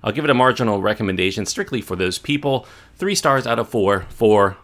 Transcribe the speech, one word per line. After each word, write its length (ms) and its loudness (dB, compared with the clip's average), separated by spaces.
I'll 100 -4
give 120 -4
it 40 2
a 40 6
marginal 480 2
recommendation 640 -2
strictly 360 -6
for 140 -8
those 220 -2
people. 480 -2
Three 200 -4
stars 320 0
out 120 -2
of 100 -4
four 400 0
for 540 4